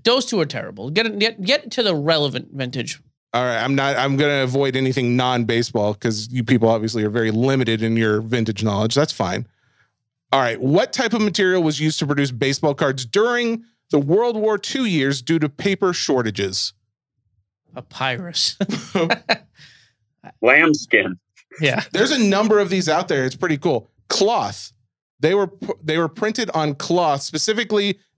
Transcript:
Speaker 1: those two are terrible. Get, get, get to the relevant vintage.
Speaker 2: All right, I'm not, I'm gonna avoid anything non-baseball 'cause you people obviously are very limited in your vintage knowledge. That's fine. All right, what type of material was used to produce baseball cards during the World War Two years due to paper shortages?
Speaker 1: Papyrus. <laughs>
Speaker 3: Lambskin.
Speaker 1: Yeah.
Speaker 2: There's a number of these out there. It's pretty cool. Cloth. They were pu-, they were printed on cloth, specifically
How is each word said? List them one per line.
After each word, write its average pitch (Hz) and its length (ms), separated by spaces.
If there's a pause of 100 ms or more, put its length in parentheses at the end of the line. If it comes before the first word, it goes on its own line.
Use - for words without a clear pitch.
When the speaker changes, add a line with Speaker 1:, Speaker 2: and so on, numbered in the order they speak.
Speaker 1:
those 254 220
two 220 140
are 151 60
terrible. 104 440
Get, 214 280
get, 220 240
get 240 300
to 254 100
the 196 120
relevant 147 580
vintage. 131 480 (320)
Speaker 2:
All 120 100
right, 123 200
I'm 135 120
not, 139 220
I'm 135 200
gonna 143 260
avoid 131 340
anything 131 400
non-baseball 117 800
'cause 110 360
you 123 140
people 113 240
obviously 110 360
are 107 60
very 110 200
limited 117 520
in 113 140
your 107 240
vintage 110 420
knowledge. 110 320
That's 147 180
fine. 98 340 (840)
All 135 80
right, 117 200
what 180 320
type 233 220
of 226 80
material 185 400
was 151 180
used 156 200
to 156 60
produce 139 240
baseball 139 440
cards 135 320
during 233 580 (260)
the 151 80
World 208 380
War 214 220
Two 262 260
years 139 380
due 165 160
to 151 100
paper 190 440
shortages? 107 840 (1000)
Speaker 1:
Papyrus. 135 840 (380)
<laughs> - 1500
Speaker 3:
Lambskin. 123 760 (420)
Speaker 1:
Yeah. 139 220 (100)
Speaker 2:
There's 226 180
a 285 80
number 208 400
of 196 120
these 185 180
out 160 200
there. 139 160
It's 131 120
pretty 160 220
cool. 139 320 (180)
Cloth. 190 640 (480)
They 160 140
were 202 140
pu-, - 340
they 156 160
were 165 100
printed 214 460
on 151 200
cloth, 156 480
specifically 208 760 (200)